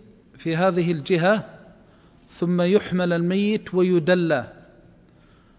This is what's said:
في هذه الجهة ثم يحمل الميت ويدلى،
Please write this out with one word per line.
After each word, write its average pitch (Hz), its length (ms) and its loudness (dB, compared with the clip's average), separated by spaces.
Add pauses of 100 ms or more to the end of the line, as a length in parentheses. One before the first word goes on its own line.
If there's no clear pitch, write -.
(380)
في 165 180 -4
هذه 175 360 0
الجهة 180 520 0 (840)
ثم 175 320 -2
يحمل 180 500 0
الميت 196 640 -2
ويدلى، 175 800 2 (1080)